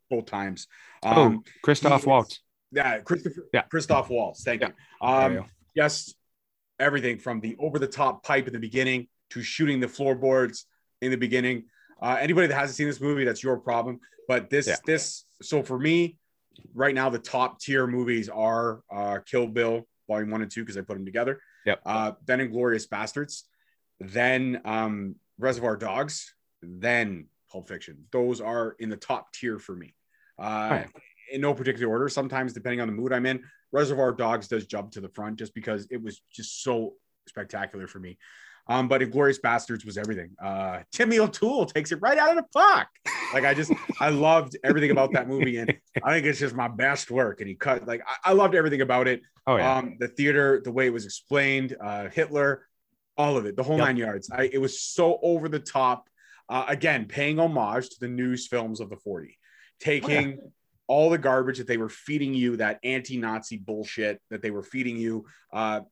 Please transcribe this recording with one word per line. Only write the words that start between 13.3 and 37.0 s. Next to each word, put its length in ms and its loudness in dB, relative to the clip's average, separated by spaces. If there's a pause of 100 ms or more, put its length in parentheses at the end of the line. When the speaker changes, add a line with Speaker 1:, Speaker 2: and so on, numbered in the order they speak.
Speaker 1:
your 140 0
problem. 420 -4 (280)
But 220 0
this, 180 2
Speaker 2:
Yeah. 80 2 (100)
Speaker 1:
this, 400 -2 (160)
so 220 0
for 140 -4
me, 400 2 (560)
right 220 2
now, 140 2
the 100 -2
top 400 -2
tier 280 0
movies 420 -2
are, 600 0
uh, 360 -4
Kill 220 0
Bill 400 -2 (200)
Volume 220 -2
One 120 -4
and 100 -6
Two, 120 -8
'cause 140 -10
I 40 -8
put 140 -8
'em 100 -10
together. 360 -4 (240)
Speaker 2:
Yep. 200 0
Speaker 1:
Uh, 260 -2 (140)
then 140 0
Inglourious 480 -2
Basterds, 560 -8 (560)
then, 640 0
um, 520 -4 (220)
Reservoir 380 -2
Dogs, 580 -6 (280)
then 640 -4 (240)
Pulp 160 -14
Fiction. 440 -16
Those 280 0
are 400 -6
in 100 -8
the 80 -8
top 360 -6
tier 260 -6
for 160 -14
me. 180 -18 (440)
Uh, 340 -4
Speaker 2:
Right. 180 -2 (420)
Speaker 1:
in 100 -4
no 120 2
particular 380 -2
order. 160 0
Sometimes, 460 -4
depending 260 -4
on 80 -2
the 60 -4
mood 180 -2
I'm 140 0
in, 180 -2 (300)
Reservoir 400 2
Dogs 340 -2
does 180 -2
jump 260 -8
to 100 -14
the 80 -12
front 280 -10
just 160 -12
because 380 -6
it 100 -8
was 200 -12 (100)
just 320 -14
so 320 -2 (320)